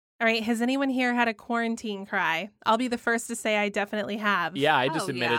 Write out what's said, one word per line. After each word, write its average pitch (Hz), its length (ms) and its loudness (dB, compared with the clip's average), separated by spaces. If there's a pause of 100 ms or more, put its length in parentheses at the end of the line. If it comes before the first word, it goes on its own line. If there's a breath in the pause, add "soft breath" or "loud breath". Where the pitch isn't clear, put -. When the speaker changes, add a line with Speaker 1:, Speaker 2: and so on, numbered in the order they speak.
(200)
Speaker 1:
All 226 60 0
right, 226 160 2
has 220 180 0
anyone 269 300 0
here 247 240 0
had 240 140 2
a 226 60 -2
quarantine 226 720 -4
cry? 180 460 -2 (160)
I'll 220 100 4
be 247 120 0
the 233 100 -2
first 233 300 -2
to 233 80 -6
say 214 200 0
I 208 120 2
definitely 202 480 -4
have. 190 400 0
Speaker 2:
Yeah, 143 200 4
I 131 120 4
just - 180 -2
Speaker 3:
Oh, - 40 -4
Speaker 2:
admitted 120 280 0